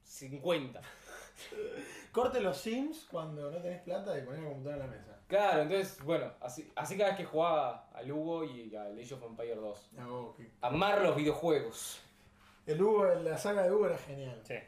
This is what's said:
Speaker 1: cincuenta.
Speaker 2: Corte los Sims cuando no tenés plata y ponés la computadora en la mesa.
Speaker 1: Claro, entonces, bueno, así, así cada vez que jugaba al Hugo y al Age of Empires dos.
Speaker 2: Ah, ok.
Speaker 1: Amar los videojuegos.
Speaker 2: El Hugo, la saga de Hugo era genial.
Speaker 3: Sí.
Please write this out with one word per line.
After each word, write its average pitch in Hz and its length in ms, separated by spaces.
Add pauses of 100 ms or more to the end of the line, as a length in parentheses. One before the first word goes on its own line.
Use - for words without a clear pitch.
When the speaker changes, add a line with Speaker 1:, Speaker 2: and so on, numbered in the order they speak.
Speaker 1:
cincuenta. 135 760 (1300)
Speaker 2:
Corte 254 280
los 185 180
Sims 269 520
cuando 151 400
no 170 80
tenés 175 240
plata 180 360
y 131 40
ponés 139 200
la 151 60
computadora 139 360
en 127 60
la 120 60
mesa. - 220 (100)
Speaker 1:
Claro, 185 340
entonces, 185 420
bueno, 127 360
así, 123 340
así 156 220
cada 196 140
vez 185 80
que 170 60
jugaba 156 720
al 127 160
Hugo 160 340
y 117 300
al 104 240
Age 127 160
of 123 100
Empires 117 320
dos. 107 420
Speaker 2:
Ah, 123 120
ok. 123 300 (220)
Speaker 1:
Amar 190 400
los 160 140
videojuegos. 151 840 (680)
Speaker 2:
El 156 160
Hugo, 208 240
la 165 320
saga 202 240
de 180 100
Hugo 208 140
era 175 120
genial. 135 460
Speaker 3:
Sí. 127 100 (140)